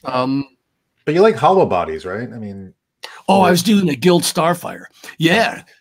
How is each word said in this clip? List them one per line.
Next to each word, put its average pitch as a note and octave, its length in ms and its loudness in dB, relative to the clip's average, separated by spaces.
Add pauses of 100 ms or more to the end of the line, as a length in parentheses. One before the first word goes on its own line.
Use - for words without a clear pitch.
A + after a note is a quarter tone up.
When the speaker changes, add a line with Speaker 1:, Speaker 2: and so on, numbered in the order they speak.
Speaker 1:
Um, C3 520 -4 (480)
Speaker 2:
But D3+ 100 -2
you F3+ 80 4
like A3 140 4
hollow F3+ 300 4
bodies, E2 380 -4
right? G#2+ 260 -10
I A#2 80 -16
mean, G2 360 -14 (540)
Speaker 1:
Oh, G3 140 4
I F3+ 40 4
Speaker 2:
yeah. F3 60 4
Speaker 1:
was F3 100 0
doing G3+ 240 2
the C#3+ 100 -2
Guild F3 260 4
Starfire. - 600 -4 (340)
Yeah, D#3+ 160 2
Speaker 2:
Yeah. A3 280 -2 (180)